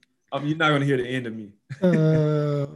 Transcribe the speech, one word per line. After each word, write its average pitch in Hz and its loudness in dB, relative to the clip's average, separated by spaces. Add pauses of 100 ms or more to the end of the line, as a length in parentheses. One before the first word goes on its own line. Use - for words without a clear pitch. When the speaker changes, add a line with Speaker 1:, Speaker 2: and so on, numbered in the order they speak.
Speaker 1:
<laughs> - -20
Speaker 2:
um, 139 -4
you're 156 -2
not 160 2
gonna 143 2
hear 139 2
the 123 -2
end 127 -6
of 110 -10
me. 104 -14
<laughs> - -20 (200)
Speaker 1:
Uh, 151 2